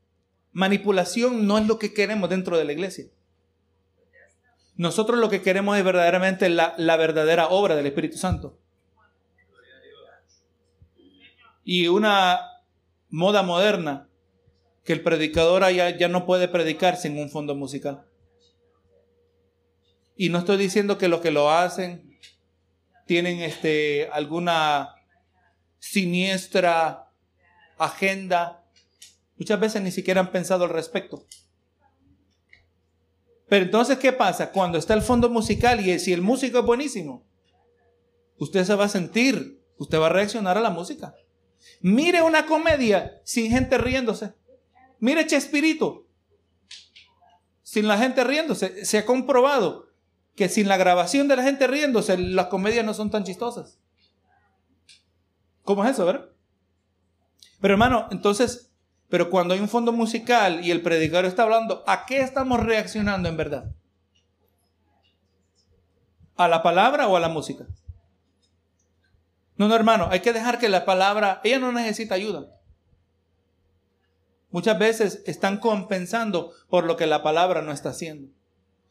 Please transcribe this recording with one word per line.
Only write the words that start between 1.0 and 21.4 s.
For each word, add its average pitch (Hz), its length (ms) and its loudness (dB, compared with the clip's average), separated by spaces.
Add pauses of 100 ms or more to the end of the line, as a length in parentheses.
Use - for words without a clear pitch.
no 208 100 2
es 214 80 0
lo 220 140 0
que 208 120 -6
queremos 202 380 -2
dentro 185 260 -2
de 156 100 0
la 147 60 -4
iglesia. 151 360 -10 (1700)
Nosotros 208 420 0
lo 226 100 4
que 190 140 -2
queremos 196 340 0
es 202 80 2
verdaderamente 185 640 2
la, 165 280 2
la 165 200 2
verdadera 160 500 2
obra 185 280 2
del 143 120 -2
Espíritu 156 280 -6
Santo. - 440 -6 (3000)
Y 180 240 0
una 190 540 2 (680)
moda 190 320 0
moderna, 180 680 -2 (760)
que 170 100 -4
el 156 80 -4
predicador 165 720 2
ya, 175 260 0
ya 175 120 2
no 180 180 -2
puede 180 200 2
predicar 175 480 0
sin 147 220 -8
un 147 140 -8
fondo 147 240 -8
musical. 139 500 -10 (2000)
Y 180 140 0
no 170 80 0
estoy 196 200 0
diciendo 202 420 0
que 185 80 0
los 170 140 2
que 170 100 0
lo 147 180 2